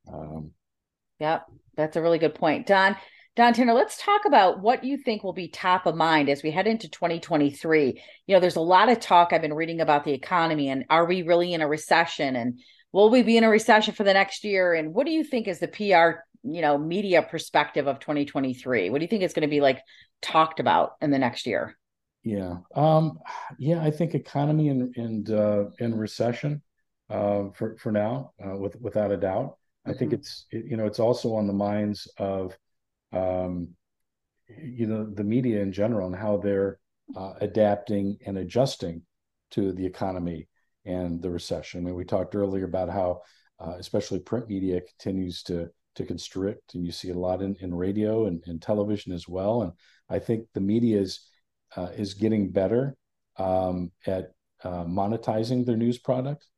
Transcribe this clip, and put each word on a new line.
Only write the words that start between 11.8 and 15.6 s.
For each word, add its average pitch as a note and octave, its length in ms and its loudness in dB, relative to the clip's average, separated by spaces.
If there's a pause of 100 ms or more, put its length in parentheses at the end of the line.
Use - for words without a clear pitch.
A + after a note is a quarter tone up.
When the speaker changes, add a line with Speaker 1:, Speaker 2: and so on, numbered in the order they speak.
Speaker 2:
and A#2+ 240 -2 (320)
will G#3 180 8
we B3 140 6
be A3+ 140 6
in A3+ 80 6
a A3+ 40 6
recession G#3+ 440 6
for G#3+ 100 -4
the G3 100 4
next G3 300 2
year? F#3+ 300 2
And D#3+ 200 -2
what C4 120 0
do D#4+ 80 -2
you D#4+ 100 0
think A3+ 240 -4
is F3 120 -6
the A3+ 100 -4